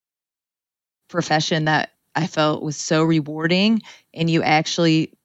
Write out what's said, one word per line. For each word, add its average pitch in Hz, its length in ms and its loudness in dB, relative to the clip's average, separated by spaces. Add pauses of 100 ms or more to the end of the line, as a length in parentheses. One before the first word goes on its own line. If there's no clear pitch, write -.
(1080)
profession 156 560 -2
that 156 260 0 (240)
I 139 120 -2
felt 151 360 -2
was 151 140 -6
so 160 260 0
rewarding, 165 800 0 (320)
and 165 160 -2
you 165 140 2
actually 160 680 2 (120)